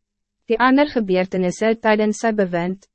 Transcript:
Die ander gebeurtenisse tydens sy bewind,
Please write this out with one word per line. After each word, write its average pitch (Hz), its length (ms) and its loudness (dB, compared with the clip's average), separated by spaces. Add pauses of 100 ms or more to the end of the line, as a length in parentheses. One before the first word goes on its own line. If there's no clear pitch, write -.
(500)
Die 226 80 0
ander 262 320 4
gebeurtenisse 185 920 -2
tydens 214 420 0
sy 226 100 0
bewind, 180 600 -4